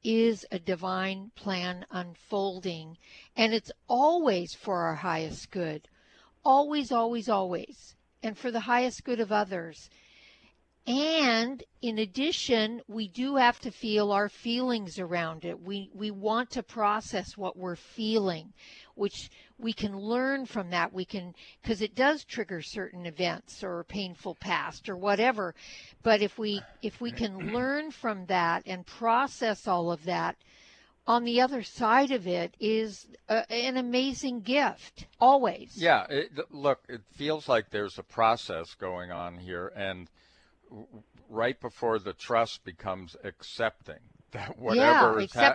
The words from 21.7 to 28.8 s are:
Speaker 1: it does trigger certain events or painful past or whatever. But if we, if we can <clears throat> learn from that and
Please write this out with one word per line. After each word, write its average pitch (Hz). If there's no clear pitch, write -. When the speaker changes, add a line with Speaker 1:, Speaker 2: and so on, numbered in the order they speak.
Speaker 1:
it 214
does 277
trigger 185
certain 180
events 170
or 175
painful 185
past 190
or 185
whatever. 202
But 214
if 202
we, 208
if -
we 233
can 196
<clears throat> -
learn 269
from 202
that 170
and 180